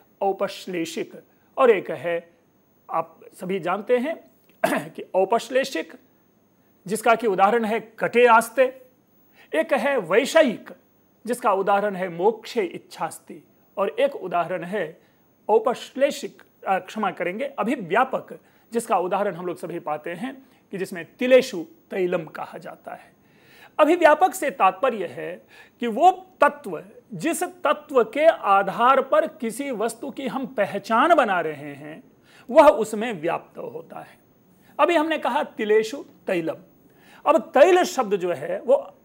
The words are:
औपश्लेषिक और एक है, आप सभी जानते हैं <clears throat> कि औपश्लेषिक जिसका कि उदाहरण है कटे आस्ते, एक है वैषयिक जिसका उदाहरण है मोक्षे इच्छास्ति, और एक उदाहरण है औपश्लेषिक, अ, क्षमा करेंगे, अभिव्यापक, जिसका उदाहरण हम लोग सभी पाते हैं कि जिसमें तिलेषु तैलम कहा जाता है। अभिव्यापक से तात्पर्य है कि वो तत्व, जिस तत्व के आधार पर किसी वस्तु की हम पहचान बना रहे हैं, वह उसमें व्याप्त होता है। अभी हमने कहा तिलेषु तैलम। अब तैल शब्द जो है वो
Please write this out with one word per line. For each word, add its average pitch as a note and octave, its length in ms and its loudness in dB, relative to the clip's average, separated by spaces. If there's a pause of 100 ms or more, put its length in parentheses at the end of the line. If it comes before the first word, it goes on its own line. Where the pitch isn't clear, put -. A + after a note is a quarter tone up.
(220)
औपश्लेषिक F#3+ 920 -6 (440)
और B3+ 140 6
एक F#3 200 0
है, E3+ 440 -8 (560)
आप - 280 -6 (140)
सभी F#3+ 260 -6
जानते G3+ 380 -2
हैं D4+ 340 -6 (340)
<clears throat> E3 240 -2
कि - 140 -16 (120)
औपश्लेषिक B3+ 800 -2 (920)
जिसका A3 280 2
कि A3+ 120 -2
उदाहरण G#3 380 2
है A3 340 -4
कटे A3+ 260 2
आस्ते, A#3+ 560 2 (760)
एक D#4 180 0
है C4+ 240 0
वैषयिक A#3 720 2 (560)
जिसका A#3 280 0
उदाहरण G3+ 420 0
है F3+ 140 -6
मोक्षे G3+ 540 -2
इच्छास्ति, - 800 -10 (340)
और G3+ 120 -2
एक - 260 0
उदाहरण F3 480 -4
है F#3 380 -8 (480)
औपश्लेषिक, A#3 920 -2 (240)
अ, F#3+ 120 0
क्षमा G3 320 -6
करेंगे, F3+ 340 -6
अभिव्यापक, A3 920 -4 (340)
जिसका A3+ 240 -2
उदाहरण F#3 380 -2
हम F3 100 -10
लोग E3+ 120 -8
सभी F3 220 -10
पाते D#3 300 -8
हैं G#3+ 360 -10 (260)
कि G3 60 -8
जिसमें F3+ 280 -8 (140)
तिलेषु B3 460 4 (260)
तैलम F3+ 340 -2
कहा - 320 -14
जाता E3 360 -16
है। - 200 -20 (640)
अभिव्यापक D#4 540 6
से D4 160 -6
तात्पर्य G3 560 0
है E3 400 -12 (340)
कि A#3+ 80 -4
वो C4+ 240 4 (300)
तत्व, G#3+ 420 0 (300)
जिस B3 300 -2
तत्व D4 600 0
के C#4 220 0
आधार G#3+ 760 4
पर D4+ 260 2
किसी A#3+ 440 -8
वस्तु A#3+ 400 -6
की C4+ 160 -8
हम A#3+ 180 -6
पहचान A3 720 0
बना G#3 260 0
रहे D3 320 -8
हैं, D3+ 400 -20 (360)
वह C#4+ 200 8
उसमें A3 520 0
व्याप्त D#3 360 -6
होता - 420 -14
है। - 180 -20 (640)
अभी E4+ 160 4
हमने D#4 220 0
कहा C4+ 260 -2
तिलेषु A3 640 0 (220)
तैलम। D#3+ 280 -4 (680)
अब D4+ 120 4
तैल F4+ 460 6
शब्द G#3 320 -2
जो F3+ 160 -2
है E3+ 300 -6
वो C4+ 320 0 (120)